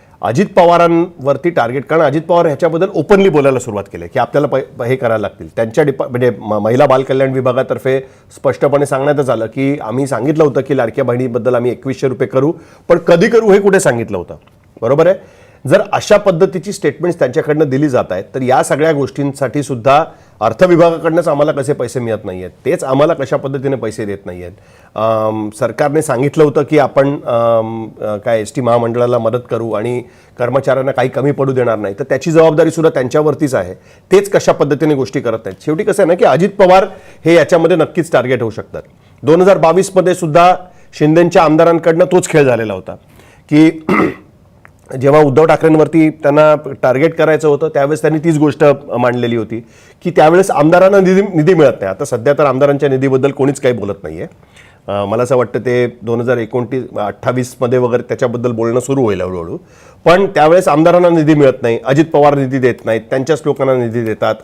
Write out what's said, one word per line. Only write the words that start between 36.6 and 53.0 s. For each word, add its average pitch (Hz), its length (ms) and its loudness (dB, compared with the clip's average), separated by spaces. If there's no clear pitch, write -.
हे 170 100 4
याच्यामध्ये 165 420 2
नक्कीच 151 340 -2
टार्गेट 123 300 0
होऊ 110 100 -4
शकतात. 82 300 -12
दोन 165 180 4
हजार 185 160 4
बावीस 170 380 2
मध्ये 180 200 2
सुद्धा 175 400 2
शिंदेच्या 170 500 2
आमदारांकडनं 165 600 2
तोच 175 220 0
खेळ 151 160 2
झालेला 113 300 0
होता 92 220 -12
की 160 400 2
<clears throat> 196 60 0
जेव्हा 143 200 4
उद्धव 143 240 4
ठाकरेंवरती 156 640 2
त्यांना 151 640 2
टार्गेट 139 340 0
करायचं 156 300 0
होतं 147 200 0
त्यावेळेस 151 340 -2
त्यांनी 156 180 0
तीच 160 180 0
गोष्ट 147 280 2
मांडलेली 120 360 -2
होती 113 320 -8
की 175 80 -4
त्यावेळेस 175 400 4
आमदारांना 180 480 4
निधी, 190 220 4
निधी 180 320 2
मिळत 139 280 4
नाही. 95 80 -4
आता 95 160 -8
सध्या 127 280 0
तर 147 120 0
आमदारांच्या 143 440 0
निधीबद्दल 135 420 0